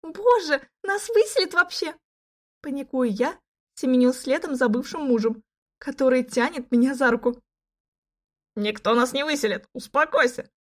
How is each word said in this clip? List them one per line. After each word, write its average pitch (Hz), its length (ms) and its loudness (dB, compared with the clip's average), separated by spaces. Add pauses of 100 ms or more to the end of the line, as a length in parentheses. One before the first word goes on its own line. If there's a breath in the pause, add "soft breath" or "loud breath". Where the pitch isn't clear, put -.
«Боже, 349 640 0 (160)
нас 403 260 -4
выселят 427 440 2
вообще!» 349 420 -2 (640)
Паникую 262 500 -2
я, 247 280 -4 (360)
семеню 254 360 4
следом 285 440 -4
за 247 120 2
бывшим 254 340 -2
мужем, 233 420 0 (360)
который 262 440 0
тянет 254 480 -4
меня 247 220 2
за 262 160 2
руку. 233 320 -2 (1120)
«Никто 208 400 -2
нас 247 180 2
не 277 100 -2
выселит, 277 500 -4
успокойся!» 269 760 0 (120)